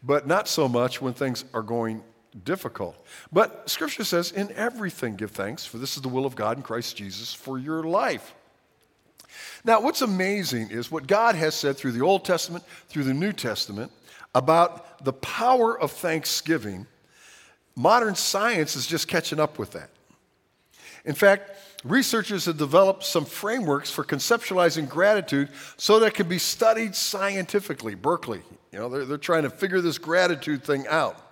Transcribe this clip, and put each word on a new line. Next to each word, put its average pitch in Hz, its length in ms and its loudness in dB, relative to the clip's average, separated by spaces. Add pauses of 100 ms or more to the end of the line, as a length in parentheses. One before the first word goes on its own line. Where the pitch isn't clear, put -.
But 139 220 2
not 185 220 2
so 143 220 2
much 123 320 0
when 127 140 -4
things 127 380 -4
are 113 100 -4
going 113 420 -4 (400)
difficult. 120 500 -6 (380)
But 214 360 2
Scripture - 360 -4
says, 175 260 0
"In 202 220 -6
everything 202 640 -6
give 104 160 -8
thanks, 104 340 -8
for 117 120 -14
this 135 180 -8
is 139 60 -12
the 135 60 -4
will 131 180 -2
of 127 100 -6
God 113 220 -2
in 135 40 -12
Christ 117 340 -8
Jesus 101 360 -10
for 131 260 -10
your 156 240 -6
life." 175 500 -2 (1300)
Now, 226 160 6
what's 277 220 0
amazing 185 680 -2
is 117 220 -8
what 143 160 -8
God 220 260 4
has 160 220 0
said 139 200 0
through 131 160 -2
the 120 100 -2
Old 190 220 4
Testament, 170 380 -2 (260)
through 147 160 -4
the 131 100 0
New 190 180 0
Testament, 107 580 -6 (420)
about 165 720 2
the 131 100 -2
power 233 600 2
of 147 140 -2
thanksgiving. 147 960 -2 (880)
Modern 208 400 4
science 196 640 0
is 120 100 -6
just 156 220 -4
catching 156 320 -2
up 151 180 0
with 107 140 -6
that. - 180 -14 (1120)
In 147 100 -4
fact, 202 360 4 (340)
researchers 208 600 0
have 165 140 -2
developed 190 440 4
some 160 220 0
frameworks 190 680 -2
for 139 140 -6
conceptualizing 170 840 2
gratitude 151 600 2 (300)
so - 200 6
that 226 100 6
it - 60 -2
can 180 140 0
be 180 100 -2
studied 220 560 2
scientifically. 190 1000 -4
Berkeley, 117 480 -2 (300)
you 95 80 -10
know, 120 80 -6
they're, 131 160 -4
they're 143 140 -6
trying 160 260 2
to 135 60 -2
figure 185 300 2
this 170 160 0
gratitude 156 680 2
thing 139 240 0
out. 151 280 2 (160)